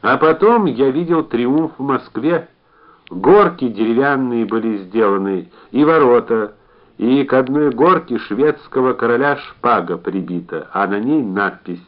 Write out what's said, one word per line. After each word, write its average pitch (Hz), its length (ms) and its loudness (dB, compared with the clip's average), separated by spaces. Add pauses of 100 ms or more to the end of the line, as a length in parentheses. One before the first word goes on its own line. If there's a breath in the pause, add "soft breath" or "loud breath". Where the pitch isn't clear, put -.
А 123 160 0
потом 196 480 4
я 135 240 2
видел 160 340 0
триумф 135 540 -2
в 127 40 -8
Москве. 139 640 -2 (640 soft breath)
Горки 131 580 2
деревянные 120 760 0
были 110 400 -4
сделаны, 98 680 -2 (220 loud breath)
и 139 120 2
ворота, 120 720 2 (440 soft breath)
и 131 260 2
к - 100 -2
одной 135 380 0
горке 127 460 0
шведского 131 760 -2
короля 123 420 0
шпага 92 600 -4
прибита, 87 760 -8
а 98 140 -2
на 101 120 -2
ней 139 240 0
надпись 95 640 -6